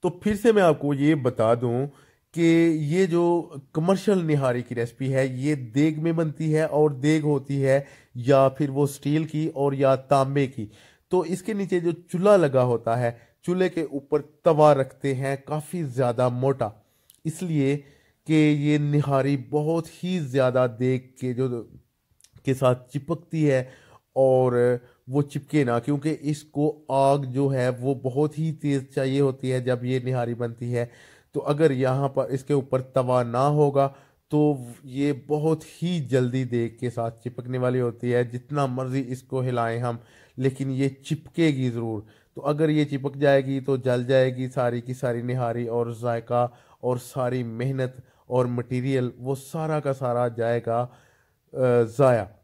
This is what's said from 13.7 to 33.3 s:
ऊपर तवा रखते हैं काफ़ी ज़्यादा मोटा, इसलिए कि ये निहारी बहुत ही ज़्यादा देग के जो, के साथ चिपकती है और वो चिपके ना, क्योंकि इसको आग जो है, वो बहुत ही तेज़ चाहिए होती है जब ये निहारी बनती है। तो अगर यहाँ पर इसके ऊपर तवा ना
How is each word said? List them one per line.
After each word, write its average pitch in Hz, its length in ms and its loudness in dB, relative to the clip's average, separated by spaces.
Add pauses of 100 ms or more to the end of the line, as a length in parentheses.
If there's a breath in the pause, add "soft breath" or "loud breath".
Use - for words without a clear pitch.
ऊपर - 600 -6
तवा 151 280 6
रखते 135 420 0
हैं 135 340 -4
काफ़ी 151 340 -6
ज़्यादा 127 460 0
मोटा, 127 580 -2 (400 soft breath)
इसलिए 151 500 -2 (500 soft breath)
कि 156 80 0
ये 151 440 4
निहारी 143 580 0
बहुत 151 680 -4
ही 180 140 -2
ज़्यादा 127 480 2
देग 123 340 -2 (200)
के 127 140 -4
जो, 120 360 -4 (720)
के 135 100 2
साथ 127 200 4
चिपकती 160 680 -6
है 131 260 2 (460 loud breath)
और 127 640 4 (280 soft breath)
वो 139 140 0
चिपके 143 420 -2
ना, 117 140 0
क्योंकि 143 320 -2
इसको 147 800 -4
आग 139 340 4
जो 131 240 0
है, 127 220 0
वो 127 240 -2
बहुत 135 440 -2
ही 160 140 -2
तेज़ 139 320 -2
चाहिए 135 360 -2
होती 131 300 0
है 127 140 -2
जब 123 200 -2
ये 127 200 -2
निहारी 123 300 -2
बनती 120 380 -6
है। 120 180 -2 (440 soft breath)
तो 147 60 -2
अगर 147 320 0
यहाँ 131 360 -2
पर 131 220 -6
इसके 135 240 -6
ऊपर 131 260 -4
तवा 127 420 -2
ना 117 180 -4